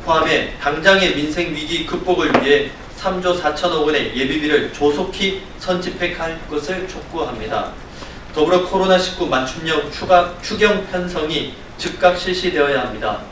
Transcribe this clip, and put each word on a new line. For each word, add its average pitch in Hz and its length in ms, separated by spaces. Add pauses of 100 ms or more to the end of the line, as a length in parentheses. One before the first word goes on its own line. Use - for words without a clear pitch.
포함해 160 560
당장의 165 560
민생 156 380
위기 165 320
극복을 160 560
위해 143 300 (240)
삼조 180 400
사천억 156 500
원의 131 320
예비비를 147 560
조속히 185 720 (160)
선집행할 175 880
것을 180 380
촉구합니다. 120 840 (600)
더불어 175 340
코로나 185 300
십구 175 300
맞춤형 143 640
추가, 175 500
추경 202 460
편성이 165 680 (240)
즉각 180 400
실시되어야 151 640
합니다. - 400 (100)